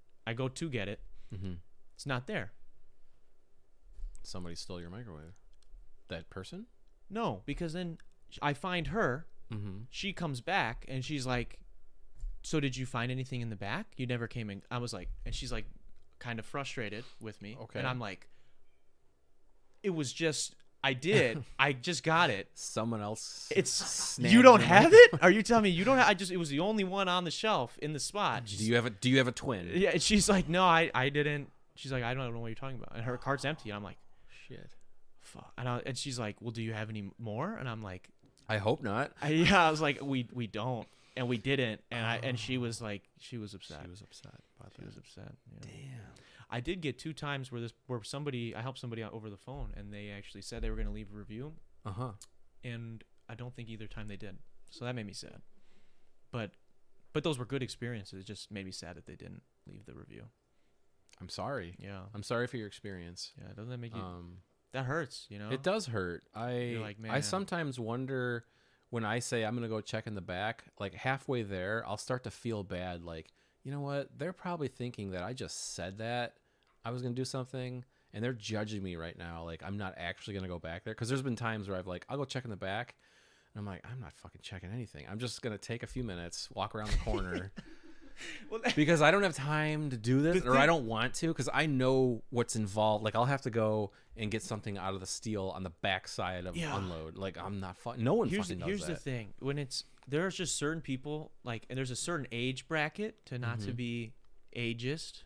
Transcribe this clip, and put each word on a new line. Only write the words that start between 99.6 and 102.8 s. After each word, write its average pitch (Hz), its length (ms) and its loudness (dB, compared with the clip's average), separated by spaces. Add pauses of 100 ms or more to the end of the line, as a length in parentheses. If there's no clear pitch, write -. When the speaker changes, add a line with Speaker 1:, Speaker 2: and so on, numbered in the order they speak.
Speaker 1:
there's 170 260 0
just - 220 -4
certain 156 260 -4
people, 147 480 -6 (140)
like, 113 260 -6
and 127 80 -6
there's 127 140 -4
a 117 40 -6
certain 170 360 -4
age 127 340 -4
bracket 160 600 -4